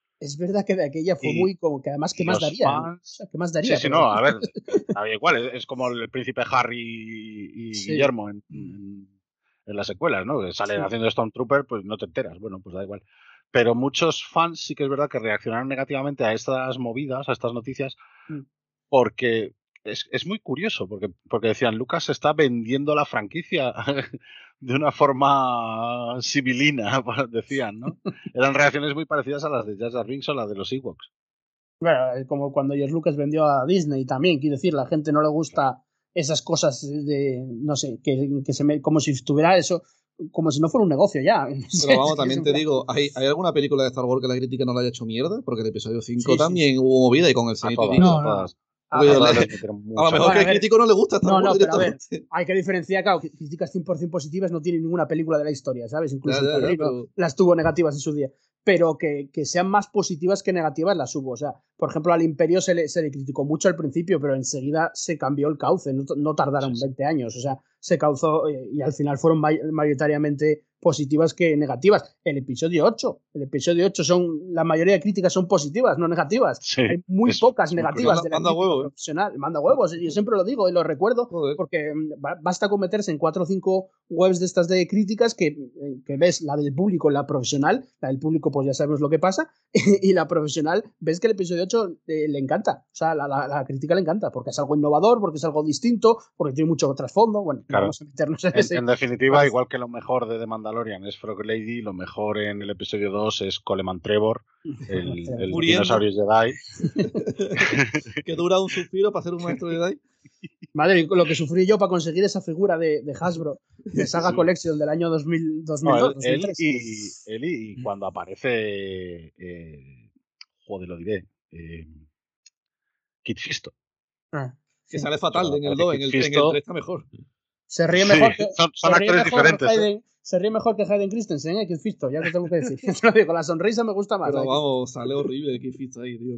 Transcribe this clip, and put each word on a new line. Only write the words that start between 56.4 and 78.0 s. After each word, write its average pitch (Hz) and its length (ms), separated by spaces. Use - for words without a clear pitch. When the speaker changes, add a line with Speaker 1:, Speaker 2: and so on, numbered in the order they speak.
Speaker 1:
El - 20
Speaker 3:
ya, 151 80
ya, 143 60
Speaker 1:
Padrino 156 240
Speaker 3:
pero 123 300
Speaker 1:
las 170 200
tuvo 180 200
negativas 160 400
en 147 40
su 151 140
día. 143 160
Pero 165 340
que, 143 340
que 151 140
sean 180 240
más 202 200
positivas 185 520
que 190 100
negativas 160 460
las 135 180
hubo. 131 180
O 113 40
sea, 139 160
por 147 140
ejemplo, 165 220
al 165 100
Imperio 165 380
se 185 120
le, 165 140
se 165 160
le 147 80
criticó 135 340
mucho 151 220
al 180 80
principio, 165 440
pero 139 140
enseguida 143 640
se 156 240
cambió 143 300
el 151 100
cauce. 143 340
No, 135 100
no 151 160
tardaron 139 420
Speaker 2:
Sí, 117 60
sí. 135 60
Speaker 1:
veinte 135 180
años. 127 300
O 123 60
sea, 135 180
se 165 200
causó, 151 480
eh, 131 260
y 147 80
al 139 100
final 143 280
fueron 160 200
may-, 156 200
mayoritariamente 151 920
positivas 151 540
que 165 240
negativas. 147 680
El 139 140
episodio 147 480
ocho, 226 360
el 143 100
episodio 170 440
ocho 170 160
son, 170 360
la 165 100
mayoría 165 300
de 185 60
críticas 185 340
son 185 140
positivas, 180 500
no 165 100
negativas. 170 540
Speaker 2:
Sí, - 200
Speaker 1:
Hay 170 260
muy 208 240
Speaker 2:
es - 80
Speaker 1:
pocas 208 320
Speaker 2:
muy 175 60
Speaker 1:
negativas 190 420